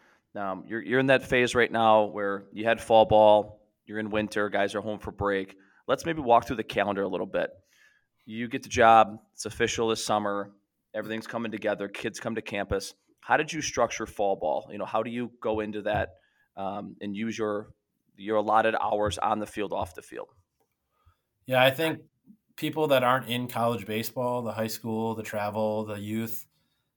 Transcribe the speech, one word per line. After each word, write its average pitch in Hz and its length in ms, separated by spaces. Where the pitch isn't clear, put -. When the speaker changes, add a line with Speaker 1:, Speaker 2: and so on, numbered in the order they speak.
Speaker 1:
um, 95 320
you're, 110 140
you're 107 180
in 135 80
that 131 160
phase 123 320
right 117 160
now 110 320
where 101 480
you 107 140
had 113 140
fall 110 260
ball, 107 560
you're 107 140
in 107 100
winter, 104 400
guys 101 260
are 101 60
home 104 180
for - 120
break. 98 460
Let's 131 180
maybe 160 160
walk 117 260
through 135 80
the 110 80
calendar 98 380
a 98 60
little 92 200
bit. 87 240
You 113 220
get 123 160
the 110 60
job, 113 500
it's - 120
official 113 440
this 110 140
summer, 101 480
everything's 107 340
coming 117 240
together, 101 360
kids 104 320
come 113 160
to 110 60
campus. 101 520
How 120 180
did 156 140
you 156 100
structure 120 440
fall 101 300
ball? 82 360
You 95 60
know, 98 80
how 110 180
do 123 60
you 117 220
go 110 180
into 107 220
that, 104 340
um, 98 460
and 101 140
use 107 220
your, 107 360
your 101 200
allotted 110 420
hours 104 380
on 107 220
the 107 80
field, 98 260
off 98 220
the - 60
field? - 280
Speaker 2:
Yeah, 127 180
I 135 80
think 160 300
people 151 320
that 131 160
aren't 123 240
in 123 200
college 117 380
baseball, 123 580
the 110 80
high 110 160
school, 110 480
the 107 80
travel, 107 640
the 104 140
youth, 110 460